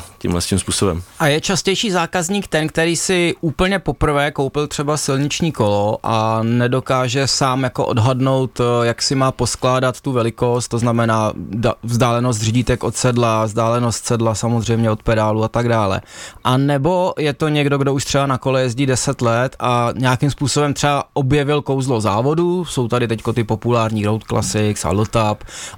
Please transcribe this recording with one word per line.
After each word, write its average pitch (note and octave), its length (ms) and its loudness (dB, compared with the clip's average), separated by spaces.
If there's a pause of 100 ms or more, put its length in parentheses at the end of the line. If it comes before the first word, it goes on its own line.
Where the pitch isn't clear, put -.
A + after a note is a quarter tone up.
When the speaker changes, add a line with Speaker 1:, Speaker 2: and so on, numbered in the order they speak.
(180)
Speaker 1:
tímhle F2 220 -2
s - 60 -4
tím G2 120 2
způsobem. F2+ 440 -2 (160)
Speaker 2:
A D#3+ 80 2
je D3 140 2
častější A3+ 500 -2
zákazník F3+ 580 -2
ten, D#3 200 0
který E3 280 0
si F3 440 0
úplně F#3 380 0
poprvé C#3+ 520 0
koupil D3 360 -2
třeba D3 300 -2
silniční C#3+ 560 0
kolo G#2 500 2
a A2 400 0
nedokáže B2 840 0
sám C3 360 0
jako B2+ 240 -2
odhadnout, C3 760 0
eh, A#2+ 40 2 (220)
jak A#2 160 -2
si - 120 -2
má C3 180 2
poskládat B2+ 680 0
tu C#3 120 -4
velikost, A#2+ 560 0
to A#2+ 100 -2
znamená A2+ 580 2
da-, G#2+ 460 -2
vzdálenost A#2+ 600 2
řídítek A#2 420 0
od A#2 120 -2
sedla, A#2 480 2
vzdálenost A2+ 640 0
sedla A2+ 280 0
samozřejmě A2+ 560 0
od G#2+ 120 -2
pedálu G#2+ 420 0
a A2 40 0
tak A#2+ 200 0
dále. G#2 320 0 (440)
A B2+ 120 2
nebo D3 640 0
je D3 140 0
to D#3 160 -2
někdo, C#3+ 300 0
kdo C#3 160 0
už C3+ 100 -2
třeba C#3 220 0
na C3 120 0
kole C3 240 0
jezdí B2+ 240 -2
deset C3 360 0
let A#2+ 380 0
a A#2+ 360 0
nějakým B2+ 340 2
způsobem C#3+ 440 0
třeba C#3+ 380 0
objevil C#3+ 500 0
kouzlo C3+ 380 0
závodu, D#3 640 0
jsou B2+ 240 -2
tady B2 200 0
teďko A2+ 240 -4
ty A#2 120 0
populární A2 640 0
Road G#2+ 180 0
Classics G#2+ 600 0
a D#2+ 60 0
Lotap G#2+ 540 0 (340)